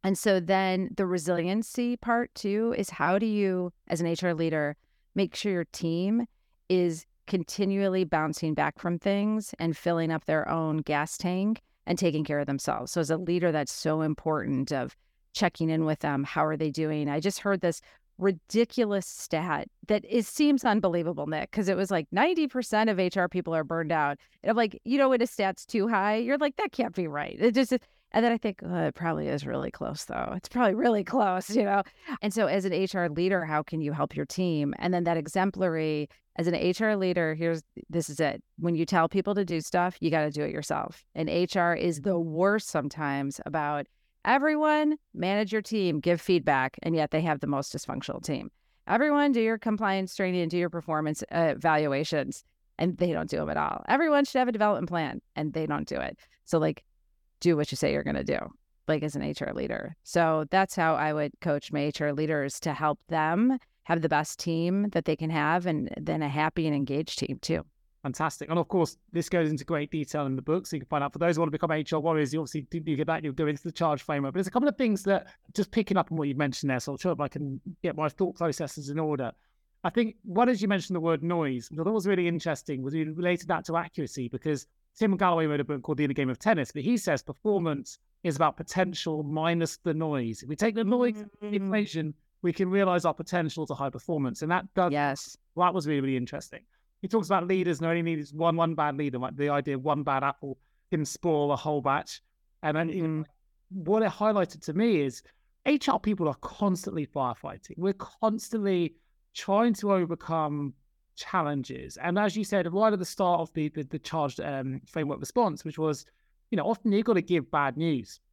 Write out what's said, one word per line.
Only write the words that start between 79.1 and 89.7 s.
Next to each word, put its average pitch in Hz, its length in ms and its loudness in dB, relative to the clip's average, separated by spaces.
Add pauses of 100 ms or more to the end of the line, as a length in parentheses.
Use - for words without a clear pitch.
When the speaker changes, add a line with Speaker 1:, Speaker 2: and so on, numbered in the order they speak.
Speaker 2:
I 180 40 2
think 220 340 2
one, 226 260 2
as 226 120 0
you 214 60 0
mentioned 190 280 0
the 170 60 0
word 160 220 2
noise, 156 480 -2
which 151 80 -8
I 165 40 -2
thought 196 100 2
was 196 140 0
really 185 200 2
interesting, 156 540 -4
was 135 120 -4
you 156 200 -2
related 175 360 0
that 175 160 0
to 165 120 -2
accuracy, 151 500 -4
because 135 400 -4 (300)
Tim 202 180 4
Galloway 175 300 4
wrote 147 160 2
a - 20 0
book 139 180 -4
called 135 160 -2
The 147 60 2
Inner 139 100 2
Game 139 160 0
of 123 100 -4
Tennis, 165 340 2
but 151 100 -6
he 226 140 2
says 160 260 0
performance 165 760 -2 (240)
is 160 120 0
about 147 220 2
potential 165 680 -2
minus 160 540 0